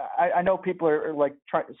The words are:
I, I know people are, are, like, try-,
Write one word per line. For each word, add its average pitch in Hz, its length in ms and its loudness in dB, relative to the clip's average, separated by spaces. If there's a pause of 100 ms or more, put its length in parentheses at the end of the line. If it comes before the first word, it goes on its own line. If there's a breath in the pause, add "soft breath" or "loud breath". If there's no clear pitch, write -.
(180)
I, 170 200 2
I 180 40 2
know 190 140 2
people 180 320 -2
are, 151 220 2
are, 156 40 -6
like, 143 220 0 (140)
try-, 165 140 0 (160)